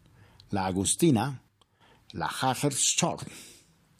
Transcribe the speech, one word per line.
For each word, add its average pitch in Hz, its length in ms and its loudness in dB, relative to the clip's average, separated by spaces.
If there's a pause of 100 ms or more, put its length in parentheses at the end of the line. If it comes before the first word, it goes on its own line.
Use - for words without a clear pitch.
(500)
la 95 160 0
Agustina, 110 760 2 (680)
la 82 160 -6
Hagerstorff. - 1000 0 (720)